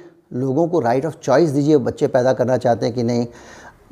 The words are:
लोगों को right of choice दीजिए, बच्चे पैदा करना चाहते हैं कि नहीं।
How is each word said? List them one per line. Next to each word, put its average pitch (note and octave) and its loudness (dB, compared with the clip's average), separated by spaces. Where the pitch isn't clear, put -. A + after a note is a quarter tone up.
लोगों C3+ -2
को - -2
right A#2+ 0
of D#3+ -8
choice D3 2
दीजिए, D3 2
बच्चे A#2+ -2
पैदा B2+ 2
करना B2 0
चाहते A#2+ 0
हैं A#2 -4
कि B2 -4
नहीं। A#2+ 0